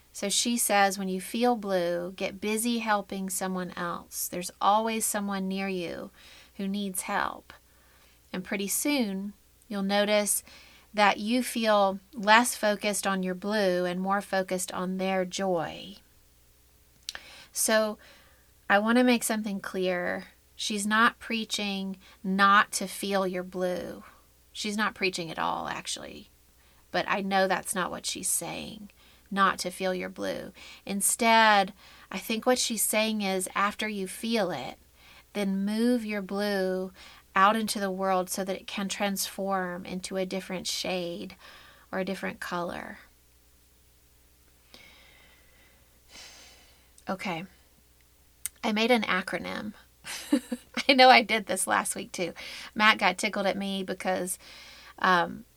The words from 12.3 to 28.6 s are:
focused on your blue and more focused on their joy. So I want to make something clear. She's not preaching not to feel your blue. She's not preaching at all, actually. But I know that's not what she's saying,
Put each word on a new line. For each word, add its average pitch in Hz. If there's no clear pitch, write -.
focused 208
on 190
your 185
blue 185
and 180
more 196
focused 190
on 185
their 190
joy. 185
So 220
I 202
want 226
to 254
make 240
something 214
clear. 185
She's 208
not 214
preaching 196
not 196
to 190
feel 196
your 180
blue. 180
She's 208
not 208
preaching 185
at -
all, 165
actually. -
But 180
I 202
know 190
that's -
not 175
what -
she's -
saying, 165